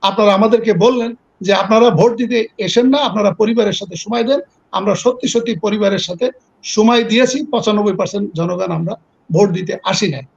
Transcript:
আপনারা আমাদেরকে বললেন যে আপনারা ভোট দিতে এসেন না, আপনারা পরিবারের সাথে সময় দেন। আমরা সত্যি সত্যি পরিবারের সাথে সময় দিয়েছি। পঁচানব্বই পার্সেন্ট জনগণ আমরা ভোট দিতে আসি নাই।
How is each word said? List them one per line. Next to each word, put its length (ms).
আপনারা 320
আমাদেরকে 380
বললেন 420
যে 140
আপনারা 360
ভোট 220
দিতে 340
এসেন 280
না, 120
আপনারা 320
পরিবারের 420
সাথে 240
সময় 280
দেন। 160
আমরা 220
সত্যি 340
সত্যি 300
পরিবারের 400
সাথে 320
সময় 420
দিয়েছি। 420
পঁচানব্বই 500
পার্সেন্ট 380
জনগণ 380
আমরা 220
ভোট 180
দিতে 340
আসি 240
নাই। 140